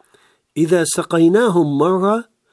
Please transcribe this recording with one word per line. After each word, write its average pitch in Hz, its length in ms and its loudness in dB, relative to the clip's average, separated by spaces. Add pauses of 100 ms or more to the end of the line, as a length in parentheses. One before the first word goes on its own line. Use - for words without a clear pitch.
(580)
إذا 165 260 0
سقيناهم 170 960 0
مرة 190 520 -2 (240)